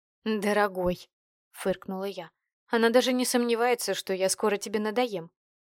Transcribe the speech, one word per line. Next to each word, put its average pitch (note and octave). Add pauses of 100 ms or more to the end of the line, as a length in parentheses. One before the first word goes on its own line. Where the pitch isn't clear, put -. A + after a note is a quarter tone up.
(240)
"Дорогой", G3+ (420)
фыркнула F#3+
я, F#3 (380)
"она A#3
даже B3
не B3+
сомневается, A#3
что -
я F#3+
скоро G3+
тебе G#3+
надоем". G#3 (420)